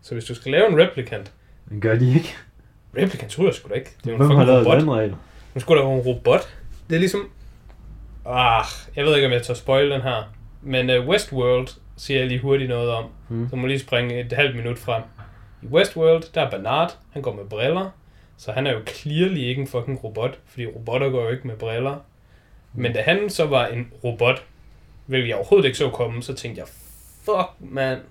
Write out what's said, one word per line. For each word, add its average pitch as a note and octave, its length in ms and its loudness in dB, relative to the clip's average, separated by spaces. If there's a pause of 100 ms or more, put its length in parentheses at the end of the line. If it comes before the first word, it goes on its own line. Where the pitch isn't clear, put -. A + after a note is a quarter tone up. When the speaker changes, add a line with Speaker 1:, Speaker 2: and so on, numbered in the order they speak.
Speaker 1:
Så - 120 -12
hvis A2+ 100 -8
du A#2+ 100 -10
skal C3+ 180 -8
lave F#3+ 160 6
en D#3 120 4
replicant A#2 520 0 (340)
Speaker 2:
Men G#2+ 140 -10
gør A2 160 4
de B2+ 180 4
ikke? D#3 200 2 (600)
Speaker 1:
Replicants E3+ 420 -2
ryger F3 140 2
sgu - 160 -12
da G2+ 60 -6
ikke. C3 160 -6 (140)
Det - 20 -6
er A#2 40 -4
jo A2+ 60 -4
en C3+ 100 4
Speaker 2:
Hvem D3 40 4
har C#3 140 8
Speaker 1:
fucking - 80 8
Speaker 2:
lavet B2 140 8
Speaker 1:
robot. D#3+ 140 8
Speaker 2:
den D#3 100 2
regel? G#2+ 260 0 (360)
Speaker 1:
Hun C3 80 -8
skulle D3+ 220 4
da C3+ 40 2
være C3+ 100 0
en B2+ 60 0
robot. B2 460 2 (400)
Det D#3+ 60 -2
er E3 60 2
ligesom... F#3+ 300 -2 (960)
Ah, A#2+ 380 4 (320)
jeg C#3+ 80 -2
ved D3+ 100 4
ikke, C#3 120 4
om B2+ 60 2
jeg A#2+ 100 0
tør A#2+ 120 -6
spoil C#3 360 2
den C#3 100 -2
her. A2+ 320 -6 (300)
Men, B2+ 280 0
øh, B2 180 2
Westworld B2+ 600 0 (280)
siger C3+ 240 -2
jeg B2+ 80 -2
lige B2 120 -2
hurtigt C3+ 280 0
noget A#2+ 220 -2
om. A2+ 140 -4 (240)
Speaker 2:
Hmm. A#2+ 220 -4
Speaker 1:
Så C3 60 -8
må B2+ 100 -4
lige C3+ 120 -2
springe B2 420 -2
et A#2+ 120 -8
halvt C3 240 0
minut A#2 220 -6
frem. A2+ 240 -4 (600)
I - 40 -16
Westworld, E3 680 2
der E3 80 -2
er C3 80 -4
Bernard, B2 460 -2 (160)
han C#3+ 100 -10
går A#2 120 -6
med G2+ 100 -14
briller. C#3+ 460 -4 (460)
Så - 160 -12
han C3+ 140 -4
er B2+ 60 -2
jo A2 160 -4
clearly E3 500 -2
ikke B2+ 220 -4
en C3+ 80 -6
fucking B2+ 360 -6
robot, A#2 420 -6
fordi A#2+ 200 -12
robotter A#2 440 -4
går B2+ 120 -2
jo A2+ 60 -2
ikke C3 180 -6
med A2+ 100 -10
briller. A#2 400 -6 (800)
Men A#2 120 -6
Speaker 2:
Hmm. A#2+ 80 -2
Speaker 1:
da A2+ 80 -2
han G3 280 0
så E3 160 0
var C3 200 2
en A#2+ 260 -8 (120)
robot, A#2+ 400 0 (640)
hvilket C3 220 -2
jeg A2 80 -4
overhovedet D#3 300 4
ikke B2+ 120 -2
så C3 120 0
komme, A#2 320 -6
så C3+ 120 -10
tænkte A#2+ 260 -12
jeg, - 80 -16 (560)
"Fuck, - 480 -4
mand. C3 280 -4 (100)